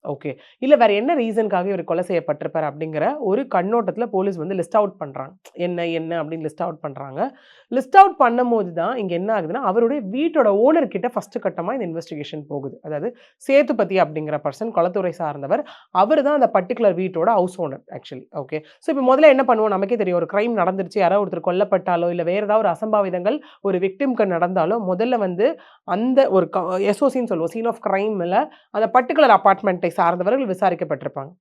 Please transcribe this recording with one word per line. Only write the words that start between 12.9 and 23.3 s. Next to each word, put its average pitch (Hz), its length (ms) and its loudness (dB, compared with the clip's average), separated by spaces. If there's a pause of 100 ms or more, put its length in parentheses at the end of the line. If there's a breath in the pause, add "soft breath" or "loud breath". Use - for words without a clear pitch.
சேதுபதி 233 580 4
அப்படிங்கிற 151 400 -6
பர்சன், 220 320 -6
குளத்துறை 180 440 0
சார்ந்தவர், 147 420 -2 (400 loud breath)
அவர் 285 240 4
தான் 294 120 2
அந்த 240 180 4
பர்டிகுலர் 190 440 0
வீட்டோட 185 280 0 (100)
ஹவுஸ் 180 260 -2
ஓனர் 135 180 -10 (140)
actually. 127 280 -16 (160)
ஓகே, 143 160 -8 (260 soft breath)
so - 100 -6
இப்ப 269 160 -2
முதல்ல 294 240 8
என்ன 262 160 4
பண்ணுவோம், 220 260 2
நமக்கே 202 260 -2
தெரியும், 180 200 0
ஒரு 160 120 -4
கிரைம் 220 280 0
நடந்துருச்சு, 185 420 -2
யாராவது 190 200 4
ஒருத்தர் 180 260 -4
கொல்லப்பட்டாலோ 180 640 0
இல்ல 175 180 -4
வேற 202 160 0
ஏதாவது 214 160 2
ஒரு 185 120 2
அசம்பாவிதங்கள் 202 640 -2 (300 loud breath)